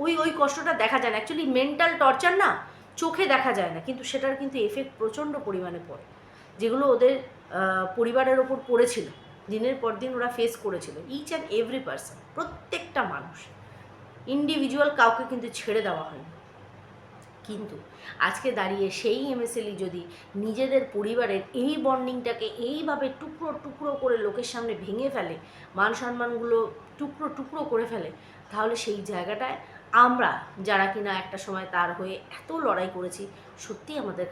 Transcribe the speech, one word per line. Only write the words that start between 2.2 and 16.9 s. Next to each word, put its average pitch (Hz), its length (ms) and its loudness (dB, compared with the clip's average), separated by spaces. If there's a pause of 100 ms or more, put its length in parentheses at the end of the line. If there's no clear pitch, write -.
না 339 60 6 (520)
চোখে 330 320 2
দেখা 254 260 4
যায় 170 160 0
না, 165 120 -6
কিন্তু 254 240 -6
সেটার 269 300 0
কিন্তু 262 160 -4 (100)
এফেক্ট 269 320 -4
প্রচণ্ড 277 340 -2 (140)
পরিমাণে 180 400 -4
পড়ে, 139 180 -14 (540)
যেগুলো 240 260 2 (100)
ওদের, 254 220 8
আহ, 185 680 -2 (120)
পরিবারের 254 460 4
ওপর 262 140 0 (120)
পড়েছিল। 240 380 4 (460)
দিনের 240 280 0
পর 226 100 0 (100)
দিন 262 160 -4
ওরা 240 200 0
ফেস 226 160 2 (120)
করেছিল, 170 300 -4 (200)
each 294 200 -8
and 311 100 -4 (140)
every 240 280 -2
person, - 280 -10 (200)
প্রত্যেকটা - 680 -6 (120)
মানুষ, - 240 -10 (1000)
ইন্ডিভিজুয়াল 294 540 2 (100)
কাউকে 226 320 6
কিন্তু 247 160 -4 (120)
ছেড়ে 214 280 0
দেওয়া 160 220 -2
হয়নি। 156 200 -14 (1160)